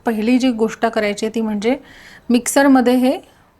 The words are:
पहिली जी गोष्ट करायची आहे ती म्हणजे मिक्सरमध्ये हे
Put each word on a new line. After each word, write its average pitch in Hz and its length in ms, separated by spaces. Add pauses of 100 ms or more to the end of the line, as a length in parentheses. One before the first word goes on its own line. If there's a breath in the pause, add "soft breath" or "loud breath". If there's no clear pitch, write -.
पहिली 233 320
जी 254 120
गोष्ट 220 360
करायची 214 400
आहे 220 80
ती 226 60
म्हणजे 220 360 (540 loud breath)
मिक्सरमध्ये 254 640
हे 254 240 (420 soft breath)